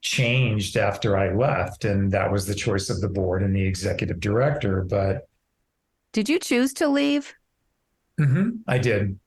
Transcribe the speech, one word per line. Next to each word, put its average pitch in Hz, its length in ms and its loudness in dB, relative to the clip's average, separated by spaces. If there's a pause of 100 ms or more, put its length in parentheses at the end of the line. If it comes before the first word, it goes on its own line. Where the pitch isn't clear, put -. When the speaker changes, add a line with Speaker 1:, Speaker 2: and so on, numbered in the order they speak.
Speaker 1:
changed 117 760 0
after 101 400 0
I 95 160 2
left, 107 520 0
and 98 260 2
that 98 200 2
was 101 140 0
the 101 80 -2
choice 98 380 -2
of 92 100 -4
the 98 80 -2
board 92 320 0
and 98 140 2
the 95 100 0
executive 92 540 -2
director, 104 640 0
but 95 440 -2 (840)
Speaker 2:
Did 214 180 0
you 330 100 2
choose 262 340 0
to 330 140 0
leave? 285 460 0 (840)
Speaker 1:
Mm-hmm, 151 300 2 (180)
I 127 100 2
did. 101 500 0